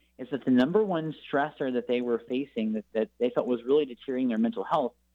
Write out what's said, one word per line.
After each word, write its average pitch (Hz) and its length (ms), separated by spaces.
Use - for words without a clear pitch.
is 127 120
that 131 140
the 131 80
number 156 320
one 160 280
stressor 147 460
that 120 160
they 123 140
were 117 260
facing 120 460
that, 107 180
that 107 160
they 120 120
felt 120 180
was 117 180
really 147 180
deteriorating 127 440
their 113 100
mental 110 240
health 139 300